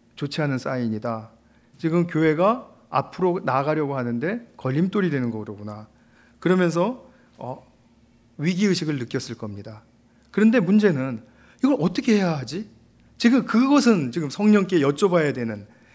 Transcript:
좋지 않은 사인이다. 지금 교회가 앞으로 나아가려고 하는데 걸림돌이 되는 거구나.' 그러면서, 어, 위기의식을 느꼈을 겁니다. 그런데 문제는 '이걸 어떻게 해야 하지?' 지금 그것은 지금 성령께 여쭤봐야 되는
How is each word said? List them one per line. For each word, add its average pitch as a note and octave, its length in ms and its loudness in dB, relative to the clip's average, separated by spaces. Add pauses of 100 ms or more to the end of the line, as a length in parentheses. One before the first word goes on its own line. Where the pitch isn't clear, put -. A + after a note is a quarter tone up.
(160)
좋지 D3 260 -6
않은 C#3 160 0
사인이다. A2+ 760 -6 (460)
지금 E3+ 280 0
교회가 E3+ 640 0 (200)
앞으로 F3 540 -2
나아가려고 C#3 540 -2
하는데 B2+ 600 -6
걸림돌이 F3+ 520 0
되는 B2+ 220 -2
거구나.' G#2+ 560 -12 (520)
그러면서, F3+ 680 0 (280)
어, - 280 -12 (720)
위기의식을 E3+ 600 0
느꼈을 A#2+ 400 -8
겁니다. G#2 460 -14 (480)
그런데 A3 280 4
문제는 D#3+ 640 2 (400)
'이걸 C#4 160 2
어떻게 G#3 380 0
해야 F3 200 0
하지?' C3+ 320 -8 (480)
지금 A#3 280 4
그것은 A#3 680 2
지금 D3+ 180 -4
성령께 G3+ 500 4
여쭤봐야 D3 540 2
되는 A2 320 -6 (300)